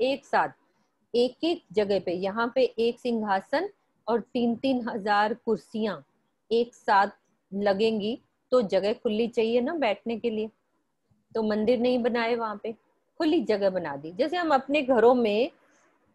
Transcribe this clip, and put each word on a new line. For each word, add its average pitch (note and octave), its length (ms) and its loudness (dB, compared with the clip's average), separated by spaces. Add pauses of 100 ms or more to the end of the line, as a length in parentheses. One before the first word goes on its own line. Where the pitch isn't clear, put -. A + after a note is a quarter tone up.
एक C4 240 -2
साथ E3+ 240 0 (640)
एक B3 300 0
एक E4+ 200 -2 (100)
जगह G3+ 260 0
पे, F#3 140 -4
यहाँ G3 420 -2
पे C4 80 2
एक A#3 360 0
सिंहासन A#3 680 -2 (380)
और A#3 160 0
तीन A#3 320 -2
तीन C4+ 260 0
हजार G#3+ 540 0
कुर्सियां G#3+ 600 -4 (560)
एक A#3 240 0
साथ G#3 320 2 (440)
लगेंगी G#3 640 0 (340)
तो B3+ 120 4
जगह G3 300 0
खुली A#3 340 -2
चाहिए A3+ 340 0
ना C#4 140 -2
बैठने A#3 420 -2
के A#3 120 -4
लिए, A3 200 -4 (840)
तो A3+ 80 -2
मंदिर G#3+ 360 0
नहीं B3 200 0
बनाए, A#3 360 -2
वहां A3 220 -6
पे G#3+ 140 -10 (480)
खुली D#4+ 240 2
जगह G3+ 260 0
बना E3+ 260 -4
दी। D3+ 180 -12
जैसे C#4+ 240 -2
हम D#4+ 160 0
अपने C#4 300 0
घरों A#3+ 320 6
में A#3 360 0 (640)